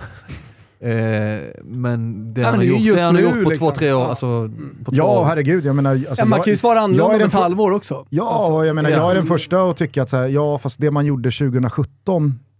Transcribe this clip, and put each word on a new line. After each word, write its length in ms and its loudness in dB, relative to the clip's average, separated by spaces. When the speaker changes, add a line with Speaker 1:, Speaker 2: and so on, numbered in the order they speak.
Speaker 1:
<laughs> 40 -18
Eh, 600 -2
men 720 -6
det 60 -4
Speaker 2:
Ja, 60 2
Speaker 1:
han 60 2
Speaker 2:
men 20 0
Speaker 1:
har 40 2
Speaker 2:
det 60 2
är 60 4
Speaker 1:
gjort, 100 2
Speaker 2:
just 180 4
Speaker 1:
det 60 2
han 100 4
har 80 4
Speaker 2:
nu, 60 4
Speaker 1:
gjort 160 0
på 60 2
Speaker 2:
liksom. 180 0
Speaker 1:
två, 60 0
tre 180 0
år, 80 2
Speaker 2:
Ja. 80 0
Speaker 1:
alltså, 180 -6
Speaker 2:
Mm. 580 -6
Speaker 1:
på 60 -8
två 60 0
Speaker 3:
Ja, 240 2
Speaker 1:
år. 40 2
Speaker 3:
herregud. 400 0
Jag 120 0
menar, 140 2
alltså, 280 -2
Speaker 2:
Ja, 60 2
man 120 4
Speaker 3:
jag 80 0
Speaker 2:
kan 80 2
ju 40 2
svara 180 2
Speaker 3:
jag 100 2
Speaker 2:
annorlunda 260 4
Speaker 3:
är 40 2
Speaker 2:
om 40 4
Speaker 3:
den 80 4
Speaker 2:
ett 60 0
Speaker 3:
för-, 80 2
Speaker 2:
halvår 320 2
också. 380 -6
Speaker 3:
ja, 220 -2
Speaker 1:
Alltså, 200 2
Speaker 3:
och 140 2
jag 100 0
menar, 140 0
Speaker 1:
ja. 60 2
Speaker 3:
jag 140 2
är 40 2
den 120 0
första 440 0
att 60 -4
tycka 260 -2
att 80 -6
så 60 0
här, 120 0
ja, 300 0
fast 220 -8
det 100 0
man 160 0
gjorde 240 -2
tjugohundrasjutton, 1040 -2